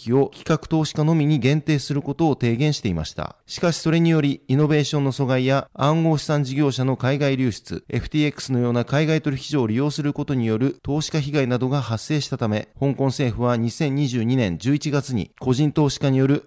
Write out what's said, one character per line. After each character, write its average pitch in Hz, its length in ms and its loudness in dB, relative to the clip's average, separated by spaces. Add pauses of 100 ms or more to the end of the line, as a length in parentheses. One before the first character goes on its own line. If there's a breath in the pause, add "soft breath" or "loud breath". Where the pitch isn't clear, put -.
引 117 80 0
を 139 140 4
機 - 160 -18
格 - 240 -2
投 160 160 0
資 - 80 -6
家 151 120 0
の 160 100 2
み 156 100 2
に 151 140 4
限 139 240 2
定 151 160 0
す - 160 -6
る 139 80 -2
こ 143 100 -6
と 165 160 2
を 139 100 2
提 117 180 0
言 147 180 2
し - 80 -8
て 107 80 0
い 87 40 -2
ま 80 120 -4
し - 80 -14
た。 - 220 -8 (100)
し - 140 -12
か 170 120 2
し、 - 60 -6
そ 160 120 -2
れ 165 100 4
に 170 100 4
よ 160 100 4
り、 143 260 -2
イ 131 100 2
ノ 151 120 4
ベ 151 120 4
ー 143 40 0
シ 143 120 -4
ョ 147 40 0
ン 139 40 0
の 135 80 0
阻 139 120 -2
害 127 220 0
や 135 260 0
暗 156 320 2
号 160 140 2
資 - 80 -6
産 147 180 0
事 127 100 -6
業 143 160 2
者 127 140 -2
の 131 140 0
海 135 200 0
外 139 200 0
流 127 120 0
出、 - 380 -8
エ 120 100 -4
フ - 120 -6
テ 151 80 -2
ィ 151 60 2
ー - 20 2
エ - 20 -2
ッ 143 60 -4
ク - 80 -12
ス - 100 -6
の 123 60 2
よ 120 120 0
う - 40 0
な 120 100 0
海 147 220 0
外 156 160 0
取 143 120 -2
引 131 100 -6
所 143 180 0
を 113 40 2
利 107 100 -2
用 143 140 0
す 147 120 -4
る 143 100 -2
こ 143 140 -6
と 143 80 -2
に 123 100 0
よ 110 140 0
る 135 240 -2
投 143 180 -2
資 151 100 -6
家 156 100 0
被 143 120 -4
害 143 140 2
な 123 120 0
ど 127 120 -2
が 143 100 0
発 113 240 -4
生 151 160 0
し - 80 -6
た 135 80 -4
た 123 100 -2
め、 107 220 -2 (100)
香 139 140 0
港 139 140 0
政 127 280 0
府 113 80 -4
は 123 140 2
二 117 140 0
千 139 240 -2
二 143 120 2
十 120 160 -2
二 120 140 2
年 95 220 0
十 117 160 0
一 147 160 -4
月 135 240 -2
に 101 160 -4 (100)
個 131 140 0
人 143 180 2
投 151 160 2
資 - 100 -4
家 139 120 0
に 131 80 2
よ 135 80 4
る 143 200 0